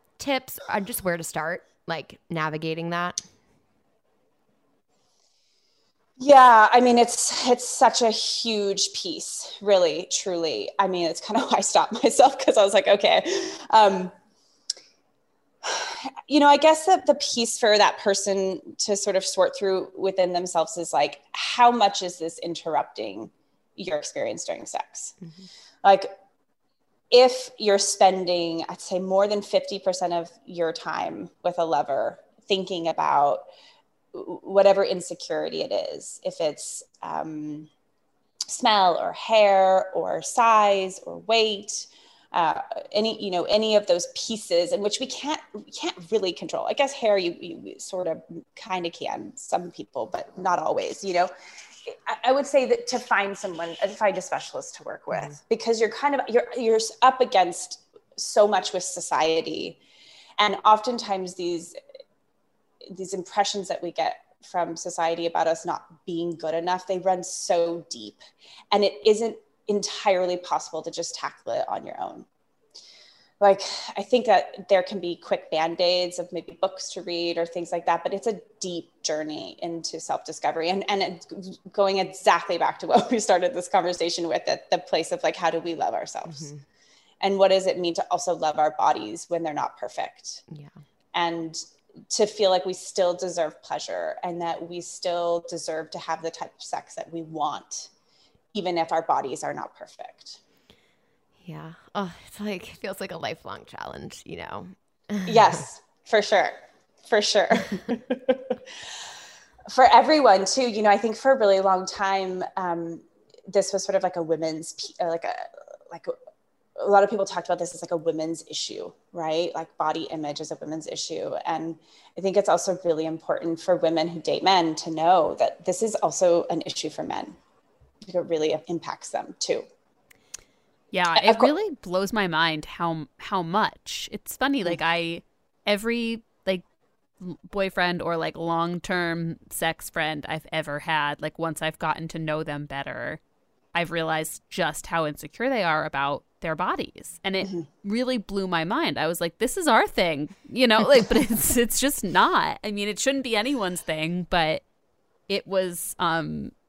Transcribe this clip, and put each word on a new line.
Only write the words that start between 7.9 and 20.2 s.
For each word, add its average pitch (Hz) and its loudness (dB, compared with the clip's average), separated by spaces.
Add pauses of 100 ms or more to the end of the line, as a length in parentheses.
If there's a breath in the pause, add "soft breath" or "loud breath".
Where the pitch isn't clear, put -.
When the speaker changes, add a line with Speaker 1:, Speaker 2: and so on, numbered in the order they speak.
Speaker 2:
a 233 6
huge 208 -2
piece, - -10
really, 180 4
truly. 165 -2 (100)
I 196 2
mean, 180 -2
it's - -6
kinda 220 -2
<laughs> 233 -2
why 233 2
I 196 0
stopped - 2
myself, 247 6
'cause - 2
I 214 8
was 196 4
like, 196 4
"Okay." 196 4 (480 loud breath)
Um, 196 6 (2250 loud breath)
you 294 4
know, 285 8
I 285 10
guess 311 6
that 370 4
the 294 6
piece - -4
for 208 6
that 202 6
person 196 -2
to 208 0
sort 196 0
of 185 0
sort - 2
through 190 -2
within 190 0